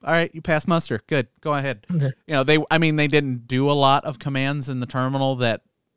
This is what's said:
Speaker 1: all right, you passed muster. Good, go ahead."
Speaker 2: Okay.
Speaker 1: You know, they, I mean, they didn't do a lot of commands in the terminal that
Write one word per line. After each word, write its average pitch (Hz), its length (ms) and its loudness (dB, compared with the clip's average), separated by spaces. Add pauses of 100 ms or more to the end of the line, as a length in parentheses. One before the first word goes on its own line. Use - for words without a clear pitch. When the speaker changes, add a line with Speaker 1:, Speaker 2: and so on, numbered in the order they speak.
Speaker 1:
all 143 80 -6
right, 165 240 0
you 165 60 -12
passed 156 260 -2
muster. 160 400 -2
Good, 135 220 -2 (140)
go 151 100 -4
ahead." 135 420 -4
Speaker 2:
Okay. 139 180 0 (140)
Speaker 1:
You 160 80 -4
know, 135 100 2
they, 151 140 4 (120)
I 160 80 4
mean, 160 180 2
they 147 120 2
didn't 131 380 0
do 131 240 0
a - 20 2
lot 139 340 4
of 147 120 -8
commands 139 520 -4
in 127 100 -6
the 123 60 -6
terminal 135 500 -2
that 117 240 0 (360)